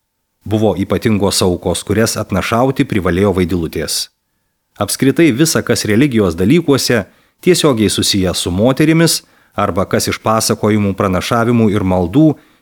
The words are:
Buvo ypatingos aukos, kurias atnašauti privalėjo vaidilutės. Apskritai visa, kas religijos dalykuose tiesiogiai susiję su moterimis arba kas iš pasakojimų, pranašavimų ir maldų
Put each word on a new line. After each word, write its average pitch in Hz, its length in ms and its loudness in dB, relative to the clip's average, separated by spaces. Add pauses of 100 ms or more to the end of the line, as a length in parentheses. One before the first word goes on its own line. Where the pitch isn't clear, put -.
(440)
Buvo 104 340 0
ypatingos 98 640 -2
aukos, 90 400 -2
kurias 107 360 -2
atnašauti 117 680 -2
privalėjo 92 480 0
vaidilutės. 85 760 -4 (680)
Apskritai 135 560 2
visa, 127 280 0
kas - 280 -2
religijos 107 480 2
dalykuose 123 640 0 (380)
tiesiogiai 135 480 2
susiję 92 440 -2
su - 160 -4
moterimis 151 720 2 (320)
arba 98 300 -2
kas - 240 -2
iš 98 140 -6
pasakojimų, 107 760 0
pranašavimų 113 760 0
ir 104 100 -2
maldų 92 440 2 (340)